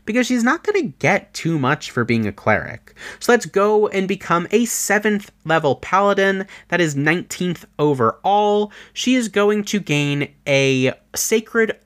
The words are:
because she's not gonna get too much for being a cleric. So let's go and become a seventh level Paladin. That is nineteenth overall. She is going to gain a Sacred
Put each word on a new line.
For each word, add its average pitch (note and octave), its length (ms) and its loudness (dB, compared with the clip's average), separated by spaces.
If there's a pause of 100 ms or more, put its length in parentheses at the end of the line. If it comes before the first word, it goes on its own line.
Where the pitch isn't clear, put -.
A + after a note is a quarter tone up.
because A#3 240 0
she's B3 160 0
not C#4+ 180 0
gonna G#4 200 0
get F3 520 -2
too E3 240 -4
much C#3 320 -2
for A#2+ 140 -2
being A2+ 220 0
a F#2+ 60 -4
cleric. E2 640 -2 (240)
So - 140 2
let's A#3+ 140 2
go G#3 420 2
and F#3+ 180 -2
become F3+ 460 -2
a A#3 120 4
seventh G#3 680 -2 (120)
level D#3 320 2
Paladin. G3 720 0 (220)
That F3 120 -2
is D#3 140 0
nineteenth E3 720 -2 (160)
overall. G3+ 920 0 (200)
She B3+ 240 0
is A#3 120 -2
going G#3 360 0
to G3+ 160 -2
gain C#3+ 520 -2 (140)
a C3+ 460 2 (240)
Sacred A3 680 -2